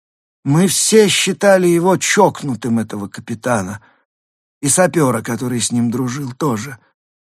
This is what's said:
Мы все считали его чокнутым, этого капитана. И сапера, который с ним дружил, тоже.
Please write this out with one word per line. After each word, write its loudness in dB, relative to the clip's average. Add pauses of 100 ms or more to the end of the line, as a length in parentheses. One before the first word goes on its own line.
(440)
Мы 2
все 4
считали 2
его 2
чокнутым, 0
этого -6
капитана. -6 (800)
И -4
сапера, 2
который -4
с -4
ним 0
дружил, -6
тоже. -4 (600)